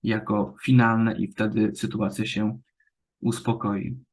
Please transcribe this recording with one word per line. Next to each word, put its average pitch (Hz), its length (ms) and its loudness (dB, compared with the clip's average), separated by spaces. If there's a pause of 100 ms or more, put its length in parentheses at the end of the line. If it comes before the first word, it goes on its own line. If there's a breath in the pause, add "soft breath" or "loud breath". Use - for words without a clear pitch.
jako 107 600 -2
finalne 113 560 4
i - 140 -4
wtedy 107 440 0
sytuacja 107 500 -2
się 107 340 -2 (600)
uspokoi. 113 760 -2 (160)